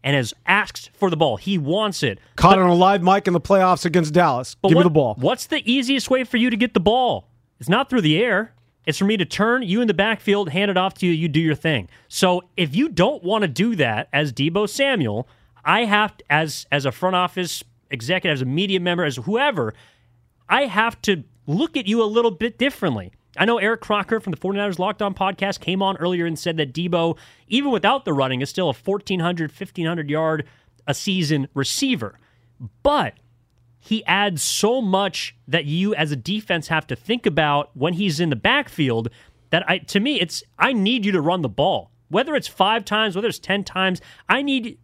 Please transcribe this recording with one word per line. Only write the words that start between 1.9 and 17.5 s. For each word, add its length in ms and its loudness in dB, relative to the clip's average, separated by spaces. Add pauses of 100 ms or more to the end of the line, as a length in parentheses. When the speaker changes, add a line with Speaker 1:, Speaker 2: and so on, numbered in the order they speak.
Speaker 1:
it. 160 -4 (160)
Speaker 2:
Caught 160 6
Speaker 1:
But 80 6
Speaker 2:
on 100 6
a 60 6
live 260 6
mic 240 4
in 80 2
the 80 2
playoffs 420 2
against 300 0
Dallas. 400 2
Speaker 1:
But 160 0
Speaker 2:
Give 60 8
me 40 8
Speaker 1:
what, 40 6
Speaker 2:
the 80 6
ball. 260 2
Speaker 1:
what's 300 0
the 220 -2
easiest 420 0
way 120 2
for 140 -4
you 140 2
to 60 -2
get 180 0
the 40 6
ball? 480 0 (320)
It's 100 -10
not 200 2
through 120 2
the 220 2
air. 300 0 (320)
It's 140 -2
for 60 2
me 120 2
to 80 0
turn 380 0
you 180 0
in 60 2
the 80 2
backfield, 540 0
hand 200 0
it 80 0
off 180 0
to 120 -2
you, 60 2
you 140 0
do 120 0
your 160 0
thing. 340 -2 (200)
So 340 0 (140)
if 180 -2
you 140 2
don't 340 0
want 180 0
to 60 2
do 300 -2
that 360 0
as 180 0
Deebo 380 -2
Samuel, 580 -2 (380)
I 200 2
have 320 0
to, 140 -20
as, 400 -2
as 140 0
a 60 0
front 240 -2
office 480 -4 (280)